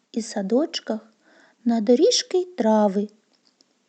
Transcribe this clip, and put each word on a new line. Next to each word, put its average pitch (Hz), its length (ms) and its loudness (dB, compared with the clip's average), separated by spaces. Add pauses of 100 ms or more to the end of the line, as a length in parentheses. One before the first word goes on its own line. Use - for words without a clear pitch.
(120)
і 226 100 -6
садочках 220 880 -4 (520)
на 233 160 0
доріжки 302 580 2
й 359 60 -2
трави 214 640 0 (800)